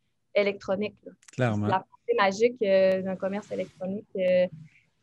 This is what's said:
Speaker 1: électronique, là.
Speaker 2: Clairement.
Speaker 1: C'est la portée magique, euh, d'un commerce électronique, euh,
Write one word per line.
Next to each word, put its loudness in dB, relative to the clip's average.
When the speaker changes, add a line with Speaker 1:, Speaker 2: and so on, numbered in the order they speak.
Speaker 1:
électronique, -2
là. -18
Speaker 2:
Clairement. 0
Speaker 1:
C'est 0
la 0
portée -6
magique, 2
euh, 4
d'un -6
commerce -8
électronique, -8
euh, 4